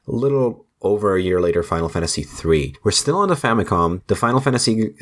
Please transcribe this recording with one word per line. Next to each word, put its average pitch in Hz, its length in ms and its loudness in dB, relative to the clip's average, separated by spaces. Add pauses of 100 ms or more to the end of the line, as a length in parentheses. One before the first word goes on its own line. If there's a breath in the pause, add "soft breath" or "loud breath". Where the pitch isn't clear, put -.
a - 40 -8
little 127 560 -2 (120)
over 101 360 0
a 95 60 2
year 92 200 0
later, 85 220 2
Final 82 260 -2
Fantasy 85 320 -4
three. 76 640 -2
We're 101 80 2
still 151 260 0
on 196 120 2
the 170 60 2
Famicom. 95 720 0
The 101 100 0
Final 120 260 2
Fantasy 117 480 0 (120)